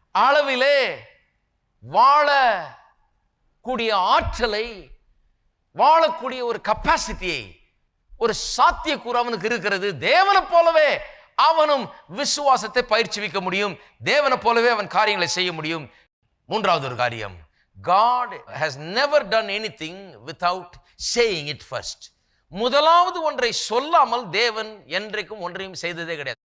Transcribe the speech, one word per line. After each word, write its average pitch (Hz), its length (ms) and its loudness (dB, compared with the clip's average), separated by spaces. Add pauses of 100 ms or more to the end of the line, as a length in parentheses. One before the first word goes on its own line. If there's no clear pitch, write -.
(200)
அளவிலே 269 760 2 (960)
வாழக்கூடிய 240 2000 0
ஆற்றலை, 214 1000 -2 (840)
வாழக்கூடிய 311 460 4
ஒரு 247 420 -6
கெப்பாசிட்டியை, 190 960 -2 (580)
ஒரு 220 160 0 (240)
சாத்தியக்கூறு 269 500 0
அவனுக்கு 240 400 -2
இருக்கிறது. 202 500 -2
தேவனைப் 370 540 2
போலவே 330 480 4 (360)
அவனும் 294 580 2 (140)
விசுவாசத்தை 247 760 0
பயிற்சிவிக்க 208 580 -2
முடியும். 185 360 -4 (260)
தேவனைப் 254 380 2
போலவே 233 280 2
அவன் 208 180 0
காரியங்களை 196 400 0
செய்ய 180 260 -4
முடியும். 156 380 -8 (540)
மூன்றாவது 175 400 0
ஒரு 123 100 -8
காரியம், 107 500 -6 (380)
God 226 640 2
has 139 300 -6
never 208 340 -2
done 220 360 0
anything 190 800 -10
without 175 440 -4 (460)
saying 190 340 0
it - 240 -12
first. - 420 -12 (320)
முதலாவது 320 760 2
ஒன்றை 254 300 -2
சொல்லாமல் 247 800 0
தேவன் 214 580 -4
என்றைக்கும் 202 400 -6
ஒன்றையும் 190 460 -10
செய்ததே 170 340 -8
கிடையாது. 143 320 -8 (100)